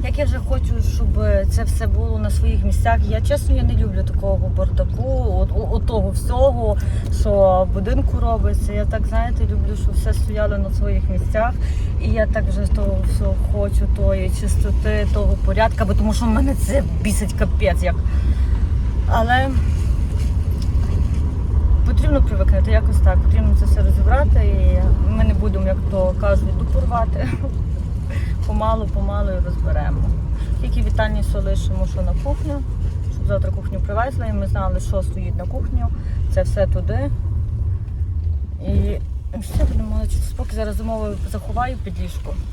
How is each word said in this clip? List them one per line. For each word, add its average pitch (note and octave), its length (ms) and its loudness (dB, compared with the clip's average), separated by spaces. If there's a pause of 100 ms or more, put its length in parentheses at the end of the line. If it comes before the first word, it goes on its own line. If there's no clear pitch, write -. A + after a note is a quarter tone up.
Як C4+ 140 -2
я C#4+ 60 0
вже C4+ 140 0
хочу, - 360 -2 (200)
щоб G#3+ 140 0 (420)
це A3+ 140 0
все A3 220 0
було - 320 0
на G#3 120 -2
своїх - 340 2
місцях. A3+ 340 2 (100)
Я, A3 120 0
чесно, C#4+ 360 2
я A#3 60 2
не A#3+ 120 2
люблю F#3+ 300 0
такого F#3 520 0
бардаку, F#3+ 720 0 (140)
от, F#3 120 0
о-, A3 200 -2
отого G3+ 380 0
всього, A#3+ 680 0 (440)
що F#3+ 500 2
в - 40 -2
будинку - 460 0
робиться. G#3 520 0
Я G#3 120 -2
так, A3 220 -2
знаєте, A3+ 380 0
люблю, G#3+ 380 0
щоб - 120 0
все A3 180 0
стояло G#3 460 0
на G3 120 -2
своїх G3 400 0
місцях. G#3+ 440 0 (480)
І G#3+ 60 0
я G#3+ 180 2
так G#3+ 180 0
вже G3 300 0
того G3 240 0 (100)
всього G3 260 0 (180)
хочу, G3+ 340 0 (100)
тої F#3+ 340 0 (100)
чистоти, A3 760 0
того G3 200 2 (120)
порядка, A3 380 2
бо G3 100 0
тому G#3 200 2
що A#3+ 100 0
в A3+ 40 2
мене A3 260 2
це C#4 280 0 (200)
бісить G3+ 300 0
капець G3 500 0
як. F3+ 140 0 (1120)
Але A#3+ 400 2 (2500)
потрібно C#4+ 300 4
привикнути, - 480 4
якось - 300 4
так, F#3 220 6
потрібно G#3+ 360 4
це - 60 4
все - 180 4
розібрати, C4 600 4
і G3+ 340 4 (320)
ми - 140 2
не - 100 4
будемо, F#3+ 320 0
як F#3+ 100 2 (140)
то F#3 300 0
кажуть, F#3+ 380 2
декорувати. - 680 0 (580)
<laughs> - 600 -4
Помалу, G#3+ 400 0
помалу G3 440 -2
і F3+ 140 -2
розберемо. - 680 -2 (500)
Тільки A#3 220 0
вітальні G#3+ 380 0
все - 180 -2
лишимо, F#3+ 540 -2
що - 100 -4
на - 120 0 (100)
кухню, C#4+ 380 -4 (520)
щоб - 120 -4
завтра F#3+ 240 0
кухню F#3+ 300 -4
привезли, A#3 500 -4
і - 20 -4
ми G3 140 -2
знали, F#3+ 340 -2
що F#3+ 220 -2
стоїть F3+ 340 -4
на F3 80 -6
кухню, - 440 -2 (420)
це F#3 120 0
все F#3+ 240 0
туди. A3+ 440 -2 (1600)
І G#3 300 0 (400)
все, - 260 -2
будемо G#3+ 260 0
мати A3 160 -2
час. - 300 -2
Поки A#3 200 -6
зараз G#3+ 200 -4
зимову G#3+ 380 -4 (160)
заховаю A3+ 540 -4
під F3+ 160 -8
ліжко F3 340 -6 (180)